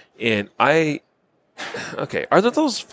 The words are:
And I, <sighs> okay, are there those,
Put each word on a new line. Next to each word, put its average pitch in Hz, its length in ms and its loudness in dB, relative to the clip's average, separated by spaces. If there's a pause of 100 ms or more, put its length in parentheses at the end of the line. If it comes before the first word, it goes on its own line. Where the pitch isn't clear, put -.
(200)
And 107 300 -2 (100)
I, 151 420 2 (560)
<sighs> - 380 -12
okay, - 360 -6
are 170 100 6
there 240 100 0
those, 294 420 -2